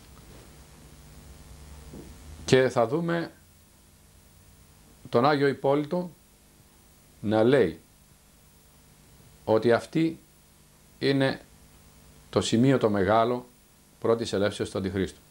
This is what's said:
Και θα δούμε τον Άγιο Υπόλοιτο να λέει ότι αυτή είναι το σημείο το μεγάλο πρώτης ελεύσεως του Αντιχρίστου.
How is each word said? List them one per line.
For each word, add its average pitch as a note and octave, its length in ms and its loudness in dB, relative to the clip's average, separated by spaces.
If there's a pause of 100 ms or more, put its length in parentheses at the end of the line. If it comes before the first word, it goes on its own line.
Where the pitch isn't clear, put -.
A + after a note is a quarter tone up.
(2500)
Και C3 240 4
θα A#2 180 0
δούμε E3 440 -6 (1800)
τον B2 160 2
Άγιο C#3+ 220 2
Υπόλοιτο D3 640 -2 (1120)
να A2 220 2
λέει A2+ 340 2 (1700)
ότι A2+ 260 2
αυτή D#3+ 480 -2 (800)
είναι C3+ 420 0 (880)
το G#2 120 0
σημείο B2+ 360 2
το A2+ 120 2
μεγάλο A2+ 560 0 (540)
πρώτης A#2 340 -2
ελεύσεως G2+ 360 -2
του - 80 -8
Αντιχρίστου. F#2+ 420 -4 (120)